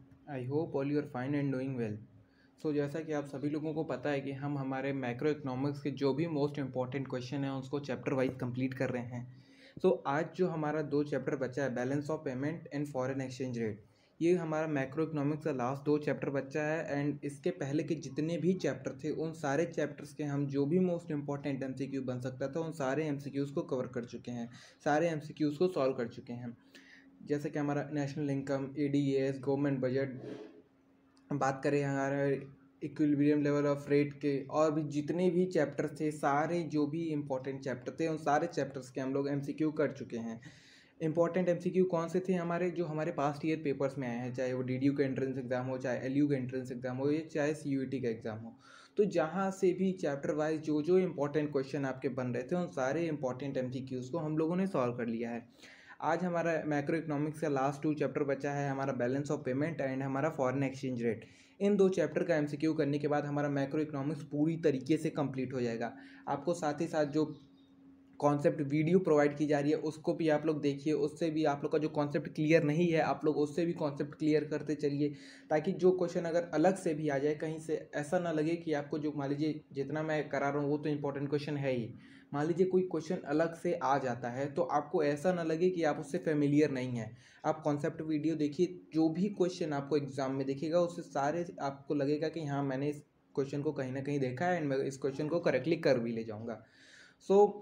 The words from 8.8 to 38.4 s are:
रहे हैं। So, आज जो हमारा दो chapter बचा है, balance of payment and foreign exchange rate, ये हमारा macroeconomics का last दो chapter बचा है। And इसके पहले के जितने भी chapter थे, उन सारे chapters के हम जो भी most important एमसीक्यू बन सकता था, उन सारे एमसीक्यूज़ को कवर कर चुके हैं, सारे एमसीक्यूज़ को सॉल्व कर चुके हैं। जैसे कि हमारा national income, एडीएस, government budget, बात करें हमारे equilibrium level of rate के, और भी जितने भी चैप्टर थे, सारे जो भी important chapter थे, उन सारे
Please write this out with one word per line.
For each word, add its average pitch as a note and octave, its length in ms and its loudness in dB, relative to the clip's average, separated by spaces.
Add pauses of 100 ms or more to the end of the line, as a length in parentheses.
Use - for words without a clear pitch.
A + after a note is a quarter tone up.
रहे A#2+ 140 -2
हैं। B2 420 -10 (400)
So, F#3 60 8 (160)
आज D3 180 2 (100)
जो F#3 120 2
हमारा D#3 340 0
दो D3 220 0
chapter D3 320 -2
बचा C3 280 -2
है, B2 120 0
balance C#3 360 -2
of D#3 160 -2
payment C#3 480 -4
and C#3+ 200 -4
foreign C3 320 -2
exchange B2+ 340 -4
rate, G#2+ 180 -4 (420)
ये E3+ 140 4
हमारा D#3+ 320 -2
macroeconomics D3 800 -2
का D#3+ 60 0
last C3+ 340 -2
दो D3 120 4
chapter D3 320 -2
बचा C#3 340 -2
है। D3 500 0
And C#3+ 120 -8
इसके C#3+ 240 -2
पहले D3+ 340 -2
के D#3 120 -2
जितने D3+ 420 -4
भी F3 160 2
chapter C3 500 -2
थे, D3+ 80 -2
उन D#3 220 -4
सारे D3+ 320 0
chapters D3 480 -6
के D3+ 100 -6
हम C#3+ 240 0
जो C#3 180 2
भी E3 140 4
most E3+ 380 0
important C#3+ 460 -4
एमसीक्यू C3 380 -4
बन B2+ 180 -4
सकता C3 320 -4
था, E3 80 -2
उन E3 120 -4
सारे C#3+ 360 0
एमसीक्यूज़ C#3 460 -4
को - 80 -2
कवर B2 260 -2
कर A#2+ 180 -6
चुके A#2 260 -10
हैं, A#2 180 -6 (340)
सारे D#3 260 4
एमसीक्यूज़ D3 480 -2
को F#3 100 4
सॉल्व C3+ 260 2
कर B2 140 -2
चुके B2 260 -12
हैं। A#2+ 240 -10 (680)
जैसे D3 220 0
कि D#3 100 -4
हमारा C#3+ 340 0
national C#3+ 360 -2
income, C#3 380 -2 (120)
एडीएस, C#3 680 2
government C#3 340 2
budget, C3 300 0 (1200)
बात C#3 300 2
करें C#3+ 200 2
हमारे C#3 580 0 (440)
equilibrium D3 640 4
level C#3+ 180 2
of C#3+ 160 2
rate C#3+ 400 4
के, C#3 240 0
और D#3 260 4
भी D#3 120 0
जितने D3 460 2
भी F3 160 4
चैप्टर D3+ 420 0
थे, D3+ 240 -2
सारे D#3 520 2
जो D3 240 2
भी E3 160 -4
important C#3 580 -4
chapter B2+ 380 -6
थे, D#3+ 80 2
उन D#3+ 100 -2
सारे D3+ 300 2